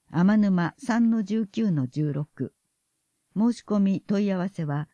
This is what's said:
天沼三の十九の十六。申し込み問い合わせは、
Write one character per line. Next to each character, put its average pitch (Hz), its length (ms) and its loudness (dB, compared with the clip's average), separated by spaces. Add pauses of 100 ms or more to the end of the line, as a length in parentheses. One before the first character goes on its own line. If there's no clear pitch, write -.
(120)
天 190 260 4
沼 185 400 2
三 233 320 0
の 226 140 0
十 220 220 -2
九 220 260 -2
の 135 160 0
十 147 260 -2
六。 143 400 -8 (840)
申 226 180 2
し - 100 -18
込 208 160 -2
み 196 220 2
問 208 240 -2
い 202 60 0
合 190 60 -2
わ 180 120 -2
せ 170 140 -8
は、 147 300 -4